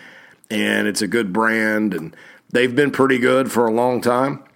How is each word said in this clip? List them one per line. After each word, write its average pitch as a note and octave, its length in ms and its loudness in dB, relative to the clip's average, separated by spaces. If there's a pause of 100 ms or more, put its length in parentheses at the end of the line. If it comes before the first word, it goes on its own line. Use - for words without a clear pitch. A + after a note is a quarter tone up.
(500)
and G#2 360 0
it's G2+ 160 -4
a G#2 40 -4
good G#2 260 -2
brand, A2 600 0
and D#2+ 240 -10 (340)
they've B2 240 0
been C#3 160 2
pretty C3 280 2
good B2+ 320 2
for A#2 160 2
a A2 60 0
long A#2+ 280 0
time. B2+ 420 0 (120)